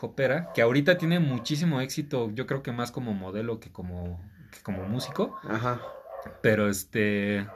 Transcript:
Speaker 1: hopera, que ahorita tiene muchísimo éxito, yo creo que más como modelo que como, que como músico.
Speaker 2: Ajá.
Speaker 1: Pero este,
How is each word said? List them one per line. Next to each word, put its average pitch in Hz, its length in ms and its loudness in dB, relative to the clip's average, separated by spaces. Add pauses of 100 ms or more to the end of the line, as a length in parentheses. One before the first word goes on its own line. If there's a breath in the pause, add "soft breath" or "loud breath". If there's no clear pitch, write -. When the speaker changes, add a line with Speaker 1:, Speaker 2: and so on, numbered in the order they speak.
Speaker 1:
hopera, 135 520 0
que 123 80 4
ahorita 143 360 6
tiene 170 220 2
muchísimo 147 600 2
éxito, 135 540 -2
yo 123 120 -4
creo 135 160 -2
que 123 120 -6
más 120 180 -4
como 120 220 -4
modelo 104 480 -4
que - 100 -20
como, 90 500 -8 (300)
que - 100 -20
como 95 220 -6
músico. 123 600 -4
Speaker 2:
Ajá. 120 380 -2 (600)
Speaker 1:
Pero 104 280 6
este, 104 880 0